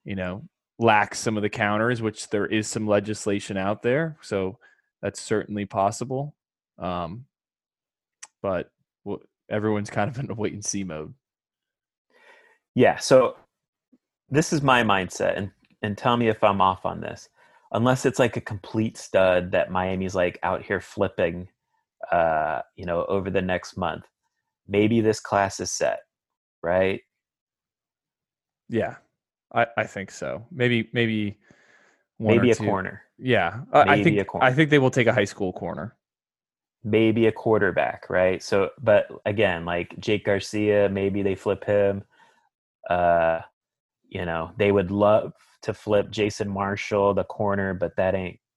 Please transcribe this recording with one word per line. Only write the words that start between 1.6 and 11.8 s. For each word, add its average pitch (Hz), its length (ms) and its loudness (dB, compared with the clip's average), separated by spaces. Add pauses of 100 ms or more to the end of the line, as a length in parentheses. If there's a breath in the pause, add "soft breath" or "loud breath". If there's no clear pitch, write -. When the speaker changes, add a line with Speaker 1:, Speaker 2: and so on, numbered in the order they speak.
Speaker 1:
which 110 280 -6
there 101 160 -2
is 107 220 -2
some 110 200 -6
legislation 104 680 -2
out 98 240 -4
there, 147 400 -2
so 95 380 -6 (420 soft breath)
that's 101 200 -8
certainly 104 440 -4
possible. 120 680 -4 (440)
Um, 90 460 -8 (1160)
but 92 300 -4 (340)
w-, 101 180 -10 (260)
everyone's 107 400 -2
kind 104 200 -2
of - 80 -10
in 135 140 -8
a - 20 -8
wait 107 200 -6
and 104 120 -12
see 98 180 -4
mode. 80 300 -10 (1600 soft breath)